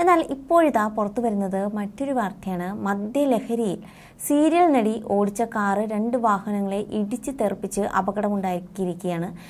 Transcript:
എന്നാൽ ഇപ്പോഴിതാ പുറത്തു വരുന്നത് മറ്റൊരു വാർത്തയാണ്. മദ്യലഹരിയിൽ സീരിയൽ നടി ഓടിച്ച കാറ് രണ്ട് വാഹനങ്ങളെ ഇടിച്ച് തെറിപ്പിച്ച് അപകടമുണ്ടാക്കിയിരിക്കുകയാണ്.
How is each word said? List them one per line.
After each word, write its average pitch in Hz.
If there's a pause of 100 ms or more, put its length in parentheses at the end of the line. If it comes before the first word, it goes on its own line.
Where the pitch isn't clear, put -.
എന്നാൽ 349 (100)
ഇപ്പോഴിതാ 269
പുറത്തു 214
വരുന്നത് 202
മറ്റൊരു 214
വാർത്തയാണ്. 185
മദ്യലഹരിയിൽ 220 (480)
സീരിയൽ 311
നടി 220
ഓടിച്ച 202
കാറ് 208
രണ്ട് 220
വാഹനങ്ങളെ 202
ഇടിച്ച് 208 (100)
തെറിപ്പിച്ച് 196
അപകടമുണ്ടാക്കിയിരിക്കുകയാണ്. 185 (140)